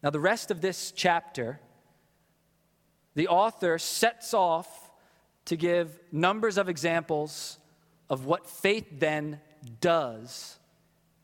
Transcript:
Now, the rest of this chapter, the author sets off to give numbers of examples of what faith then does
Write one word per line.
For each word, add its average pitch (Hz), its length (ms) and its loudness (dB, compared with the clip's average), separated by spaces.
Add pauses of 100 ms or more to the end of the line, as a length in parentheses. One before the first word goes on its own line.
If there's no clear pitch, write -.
Now, 143 80 2
the 147 100 -2
rest 208 320 0
of 170 100 -4
this 185 300 -4
chapter, 147 680 -2 (1500)
the 165 140 0
author 180 500 2
sets - 560 0
off 175 580 0 (540)
to 170 120 -2
give 170 420 0 (120)
numbers 196 460 2
of 190 120 0
examples 156 920 -2 (480)
of 131 180 -4
what 160 200 0
faith 214 460 0
then 151 480 -2 (420)
does 123 760 0 (640)